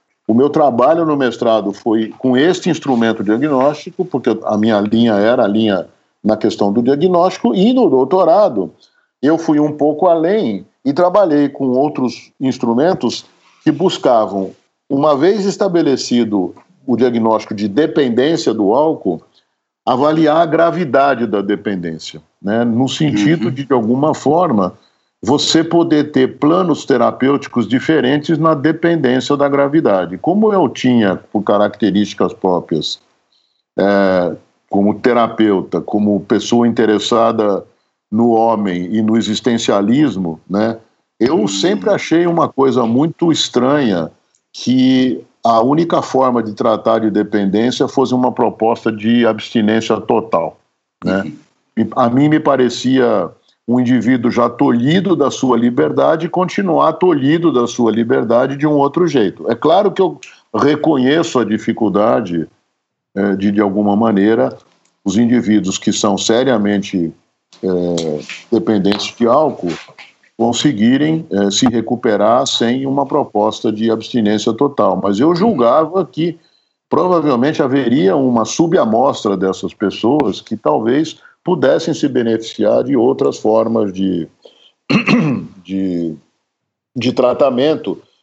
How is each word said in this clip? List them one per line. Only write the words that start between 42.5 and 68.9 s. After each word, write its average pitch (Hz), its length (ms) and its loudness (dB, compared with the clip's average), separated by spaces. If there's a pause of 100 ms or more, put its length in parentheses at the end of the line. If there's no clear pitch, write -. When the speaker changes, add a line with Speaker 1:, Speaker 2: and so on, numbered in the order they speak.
Speaker 1:
muito 151 460 0
estranha 123 800 0 (420)
que 127 680 0 (220)
a 113 180 4
única 156 400 2
forma 127 400 0
de 107 120 -6
tratar 110 460 0
de 110 120 0
dependência 104 760 0
fosse 123 260 0
uma 127 180 0
proposta 117 600 -2
de 113 340 0
abstinência 110 760 0
total, 85 560 -4 (460)
né? 92 200 -2
Speaker 2:
Uhum. 78 80 -12 (460)
Speaker 1:
E - 180 0
a 123 140 2
mim 139 200 2
me 151 100 2
parecia 127 880 0 (380)
um 120 120 2
indivíduo 123 520 2
já 120 180 2
tolhido 143 640 0
da 139 140 0
sua 123 280 0
liberdade 143 680 0
e 170 40 -6
continuar 165 640 -2
tolhido 160 580 2
da 123 160 0
sua 117 240 0
liberdade 120 640 0
de 143 100 -4
um 151 80 2
outro 143 340 2
jeito. 104 440 -2
É 117 40 -2
claro 185 360 2
que - 100 -2
eu 151 180 -2 (360)
reconheço 143 800 0
a 117 80 2
dificuldade, 104 1040 0 (680)
é, 98 200 0
de, 101 160 0
de 101 100 0
alguma 104 340 0
maneira, 113 640 2 (460)
os 98 140 -2
indivíduos 107 600 0
que - 160 -4
são 104 240 -2
seriamente, 104 960 -2 (480)
é, 85 580 -2 (320)
dependentes 104 640 0